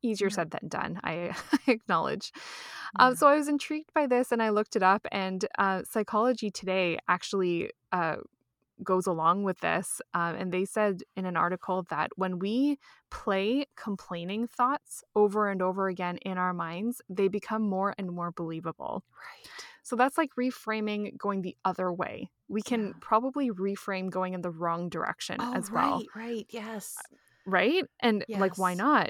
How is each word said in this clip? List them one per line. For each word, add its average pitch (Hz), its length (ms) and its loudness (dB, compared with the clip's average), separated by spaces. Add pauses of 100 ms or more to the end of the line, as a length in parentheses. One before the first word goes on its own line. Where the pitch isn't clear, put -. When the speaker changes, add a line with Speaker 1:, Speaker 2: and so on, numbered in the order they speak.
Speaker 1:
Easier 202 280 2
Speaker 2:
Yeah. 208 60 -4
Speaker 1:
said 170 160 0
than - 180 -6
done, - 340 -4
I, 170 320 -4 (160)
<laughs> - 160 2
I 269 40 6
acknowledge. 170 600 0 (680)
Um, 254 140 8
Speaker 2:
Yeah. 254 40 0
Speaker 1:
so 285 120 8
I 285 80 10
was 302 140 2
intrigued 302 440 -2
by 294 140 4
this 247 240 4
and 233 100 2
I 220 80 2
looked 214 280 0
it 196 60 4
up, 190 280 6
and, 190 340 -2 (140)
uh, 190 240 2
Psychology 220 680 0
Today 185 460 0 (120)
actually, 180 600 0 (200)
uh, 165 240 0 (680)
goes 185 220 2
along 175 380 2
with 190 160 -2
this. 170 420 0 (140)
Um, 170 200 0
and 185 160 -4
they 185 140 0
said 202 380 0 (120)
in 185 120 -4
an 175 100 -2
article 180 540 0
that 151 240 -2
when 185 240 -2
we 254 400 2 (320)
play 214 560 0 (100)
complaining 196 720 -6
thoughts - 560 -2 (120)
over 208 340 4
and 190 120 0
over 185 260 2
again 175 360 -2
in 185 160 -4
our 180 120 2
minds, 175 560 -4
they 196 200 2
become 214 340 -2
more 196 380 0
and 190 120 -4
more 175 200 -4
believable. 165 720 -6 (100)
Speaker 2:
Right. - 340 -20 (360)
Speaker 1:
So - 120 -6
that's 254 220 4
like 320 180 2
reframing 214 800 -2
going 196 280 -2
the 180 200 -6
other 185 300 0
way. - 380 -8 (160)
We 214 160 -4
can 226 240 -2
Speaker 2:
Yeah. 185 140 -10
Speaker 1:
probably 254 500 0
reframe 190 580 -4
going 185 240 -2
in 180 80 -6
the 180 100 -2
wrong 170 380 -2
direction - 500 -4
Speaker 2:
Oh, 240 140 -2
Speaker 1:
as 202 160 -4
well. - 300 2
Speaker 2:
right, 226 160 -10
right, 226 340 -6
yes. 220 480 -10
Speaker 1:
Uh, - 180 -18 (300)
right? 202 380 4 (160)
And, 220 300 2
like, 196 280 2
why 185 140 2
Speaker 2:
Yes. 180 80 -4
Speaker 1:
not? 240 300 4